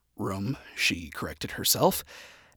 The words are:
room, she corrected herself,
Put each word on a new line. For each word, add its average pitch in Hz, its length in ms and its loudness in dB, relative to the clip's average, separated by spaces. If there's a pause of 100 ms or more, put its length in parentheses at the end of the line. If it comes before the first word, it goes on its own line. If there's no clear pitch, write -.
(180)
room, 101 400 -2 (180)
she - 340 0
corrected - 420 -8
herself, - 520 4 (540)